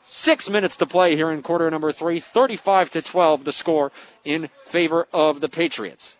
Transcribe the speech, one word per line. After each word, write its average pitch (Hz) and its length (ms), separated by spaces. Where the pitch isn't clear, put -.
Six - 480
minutes 196 280
to 185 80
play 180 300
here 160 160
in 151 100
quarter 165 300
number 151 220
three. 165 260
Thirty-five 196 720
to 160 100
twelve 156 440
the 151 80
score 151 380
in 151 240
favor 165 480
of 151 260
the 151 80
Patriots. 131 720